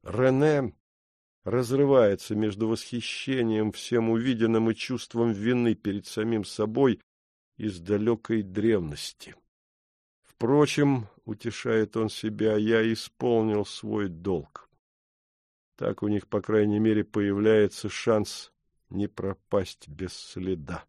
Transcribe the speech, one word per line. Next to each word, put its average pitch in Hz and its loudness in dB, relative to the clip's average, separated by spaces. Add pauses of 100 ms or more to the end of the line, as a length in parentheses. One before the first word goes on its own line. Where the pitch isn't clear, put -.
Рене 131 2 (680)
разрывается 120 2
между 107 0
восхищением 113 -2
всем 113 0
увиденным 113 2
и 110 0
чувством 117 -2
вины 117 2
перед 101 -4
самим 110 -2
собой 113 0 (560)
из 101 -6
далёкой 107 0
древности. 95 -4 (1000)
"Впрочем, — 139 2 (180)
утешает 110 -2
он 110 0
себя, — 110 -2
я 113 2
исполнил 110 0
свой 107 -6
долг. 87 -6 (1040)
Так - -4
у 104 -2
них, 104 -2
по 104 -2
крайней 104 2
мере, 107 2
появляется 104 2
шанс - -2 (400)
не 101 -4
пропасть - -4
без 80 -10
следа". 87 -8